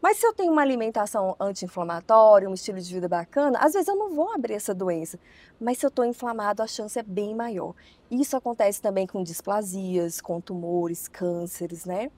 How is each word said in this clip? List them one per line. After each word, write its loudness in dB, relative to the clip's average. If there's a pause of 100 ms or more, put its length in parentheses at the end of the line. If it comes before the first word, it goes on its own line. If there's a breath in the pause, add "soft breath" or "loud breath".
mas 4
se 0
eu 2
tenho 0
uma 4
alimentação 0
anti-inflamatória, 6
um -4
estilo -8
de -10
vida -2
bacana, 0
às 4
vezes 0
eu 0
não -4
vou 0
abrir -4
essa -4
doença, -4 (420 soft breath)
mas -2
se -2
eu 2
tô -2
inflamado, -2
a -2
chance -8
é -6
bem -6
maior. -8 (360 soft breath)
Isso -2
acontece 0
também 0
com -6
displasias, -4
com -6
tumores, -4
cânceres, -6
né? -6